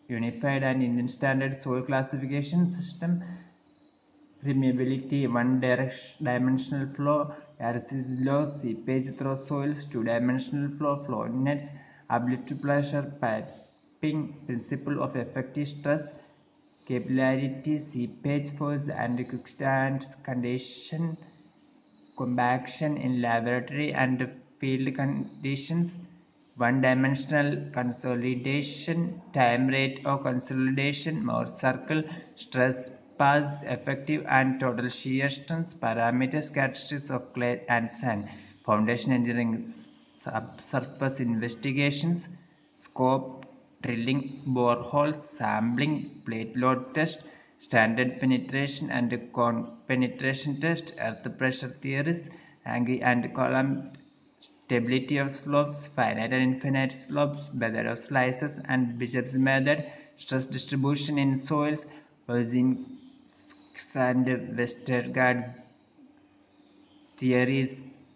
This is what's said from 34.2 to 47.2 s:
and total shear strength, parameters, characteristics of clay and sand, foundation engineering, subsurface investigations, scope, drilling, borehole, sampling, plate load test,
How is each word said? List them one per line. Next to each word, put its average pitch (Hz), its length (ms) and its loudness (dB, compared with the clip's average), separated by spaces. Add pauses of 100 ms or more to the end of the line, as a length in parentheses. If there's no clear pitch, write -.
and 131 300 6
total 123 300 0
shear 135 400 0
strength, 165 520 -6
parameters, 123 720 0
characteristics 143 580 -2
of 127 240 -4
clay 123 340 0
and 117 240 2
sand, 107 360 -2 (380)
foundation 113 460 4
engineering, 120 600 0 (520)
subsurface - 960 -4
investigations, 139 1040 0 (480)
scope, - 720 0 (360)
drilling, 120 640 -2
borehole, 131 680 2
sampling, 120 1120 -2
plate 113 280 -6
load 127 400 2
test, 156 260 0 (400)